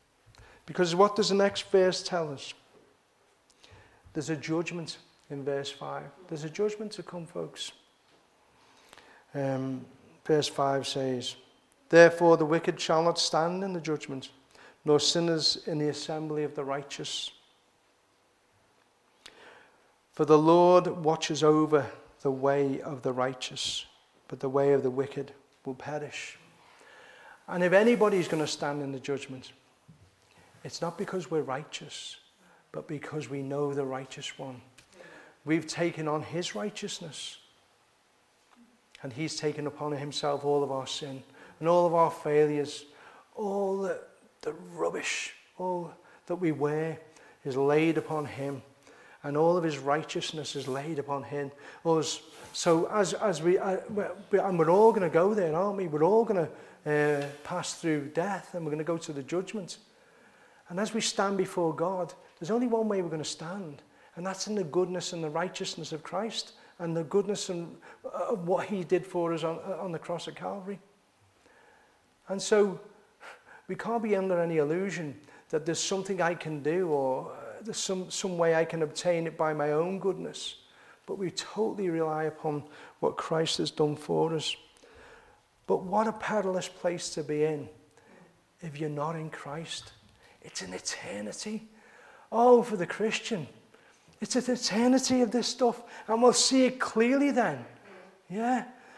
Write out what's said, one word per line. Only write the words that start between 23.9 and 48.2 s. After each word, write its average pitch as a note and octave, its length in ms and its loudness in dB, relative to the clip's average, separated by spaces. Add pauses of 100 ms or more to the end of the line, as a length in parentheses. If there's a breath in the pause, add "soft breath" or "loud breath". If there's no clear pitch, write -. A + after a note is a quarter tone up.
but C3+ 140 -12
the C#3 80 -2
way C#3 240 4
of C3 100 6
the B2+ 80 2
wicked C3+ 400 -4 (340)
will C3 100 -6
perish." D3 640 -10 (1080 loud breath)
And F3+ 160 -2
if F3 100 4
anybody's G3+ 540 6
gonna D#3 220 0
stand D3 340 -4
in C3+ 80 -6
the C3+ 80 -8
judgment, C3 540 -8 (1120 soft breath)
it's - 180 -8
not E3+ 160 -4
because F#3+ 320 -6
we're D#3 120 2
righteous, C3+ 760 -8 (560 soft breath)
but D#3 160 -10
because D3 400 -8
we C#3 120 -6
know C#3 320 -2
the C#3 120 -2
righteous C3+ 520 -10
one. C3 240 -12 (840 loud breath)
We've D#3+ 200 0
taken D#3+ 440 -4
on D3+ 140 -2
his E3+ 340 -6
righteousness, G3+ 840 -10 (1600)
and C3+ 120 -10
he's D3+ 240 -6
taken D3 320 -4
upon D3 240 -6
himself C#3+ 520 -4
all C#3+ 200 2
of C3+ 80 -4
our C3 160 -6
sin C3+ 340 -8 (380 loud breath)
and D#3+ 80 0
all F3 180 8
of E3 80 2
our E3 160 6
failures, D3 760 2 (500 loud breath)
all G3 440 -2
the, F3+ 200 -4 (400)
the D#3 140 -6 (200)
rubbish, - 600 -4 (220)
all F3 360 -4 (340 loud breath)
that F3 80 -2
we F3 160 0
wear D3+ 480 -2 (460 loud breath)
is C3 120 -4
laid D3+ 400 4
upon D3+ 300 -4